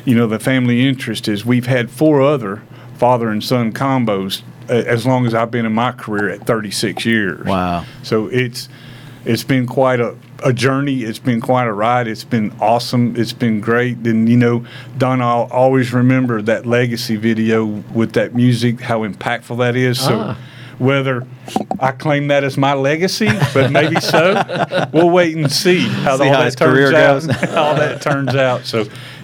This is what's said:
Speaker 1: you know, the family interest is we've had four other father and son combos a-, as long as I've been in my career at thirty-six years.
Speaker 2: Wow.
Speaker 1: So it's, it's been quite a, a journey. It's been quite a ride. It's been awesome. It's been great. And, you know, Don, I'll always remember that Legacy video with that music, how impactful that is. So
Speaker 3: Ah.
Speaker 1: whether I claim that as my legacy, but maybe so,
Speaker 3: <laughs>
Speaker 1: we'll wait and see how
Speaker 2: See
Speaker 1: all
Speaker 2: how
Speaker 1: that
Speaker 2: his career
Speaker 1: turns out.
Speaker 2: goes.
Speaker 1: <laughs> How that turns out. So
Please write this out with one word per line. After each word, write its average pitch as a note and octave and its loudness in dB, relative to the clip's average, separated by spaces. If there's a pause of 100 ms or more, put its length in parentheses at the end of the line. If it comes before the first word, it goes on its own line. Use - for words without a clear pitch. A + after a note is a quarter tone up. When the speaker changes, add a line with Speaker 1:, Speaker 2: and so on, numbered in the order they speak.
Speaker 1:
you B2+ 4
know, A#2+ 4
the G#2+ 0
family B2+ 2
interest B2 -4
is G#2 -2
we've B2 2
had B2 -2
four D#3 4
other A#2+ 0 (340)
father A#2+ 2
and G#2+ -2
son A#2+ 0
combos A2 -2 (260)
a-, A#2+ 0
as A#2 0
long B2+ 2
as A2+ 0
I've A2+ 0
been A#2+ -2
in A2 -2
my A#2+ 0
career G#2 -4
at G2+ -10
thirty-six G#2+ -4
years. A2 -2
Speaker 2:
Wow. F2+ -2 (160)
Speaker 1:
So A2 -2
it's, B2+ -4 (560)
it's A#2+ -2
been B2+ 0
quite B2+ 0
a, A2+ -4 (280)
a C3+ 2
journey. C3+ -2
It's A2 -8
been A#2 -2
quite B2+ 0
a A2 -4
ride. A#2 0
It's A2 -8
been G#2+ -2
awesome. A#2+ 0
It's A2+ -2
been A2 -2
great. A#2+ 0
And, A2+ 0
you A#2+ 6
know, A#2+ 2 (320)
Don, B2+ 0
I'll A#2+ 0
always B2+ 2
remember B2 2
that G#2+ 0
Legacy A#2 0
video A2+ 2
with A2 -4
that G#2+ 0
music, A#2+ 2
how A#2 -2
impactful A#2 -6
that B2 2
is. B2+ 0
So A2 0
Speaker 3:
Ah. - -6 (420)
Speaker 1:
whether C3 0 (520)
I C3 0
claim C#3+ -2
that C#3+ 2
as C3 -4
my C#3 2
legacy, D#3+ 0 (240)
but C3 4
maybe D3+ 2
so, F3+ 0
Speaker 3:
<laughs> B2+ -16
Speaker 1:
we'll E3+ 6
wait E3+ 2
and D3 0
see F3+ 2
how C3+ 0
Speaker 2:
See C#3+ 2
Speaker 1:
all C#3+ 4
Speaker 2:
how C#3 4
Speaker 1:
that B2 2
Speaker 2:
his B2 -2
career C3+ 4
Speaker 1:
turns D3+ 4
out. - 0
Speaker 2:
goes. - -2
Speaker 1:
<laughs> - -
How D3+ 2
that D3 -2
turns C#3 -2
out. B2+ 0
So A2 -2 (380)